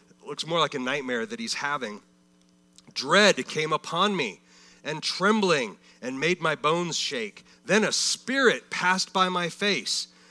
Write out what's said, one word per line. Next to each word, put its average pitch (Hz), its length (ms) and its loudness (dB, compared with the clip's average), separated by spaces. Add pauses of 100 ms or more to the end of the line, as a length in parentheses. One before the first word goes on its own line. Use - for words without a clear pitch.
It - 180 -20
looks 147 180 -8
more 165 140 0
like 147 160 0
a 131 40 -4
nightmare 127 460 -2
that 113 140 -10
he's 117 160 -6
having. 127 460 -6 (920)
"Dread 165 540 4
came 156 260 -2
upon 185 420 0
me, 123 240 -4 (440)
and 151 200 -8
trembling, 180 720 2 (240)
and 131 180 -6
made 165 200 2
my 156 160 0
bones 160 420 0
shake. 113 460 -6 (220)
Then 202 180 4
a 151 80 2
spirit 240 800 0
passed 185 420 0
by 185 160 2
my 175 220 -2
face. 180 580 -2 (220)